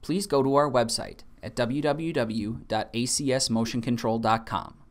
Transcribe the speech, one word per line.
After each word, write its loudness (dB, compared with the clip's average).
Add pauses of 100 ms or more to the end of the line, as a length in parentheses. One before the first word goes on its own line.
please -4
go 2
to 2
our 4
website 0 (220)
at -10
w 0
w 0
w -2
dot -2
a 0
c 0
s 0
motion 0
control 0
dot 2
com. -6 (160)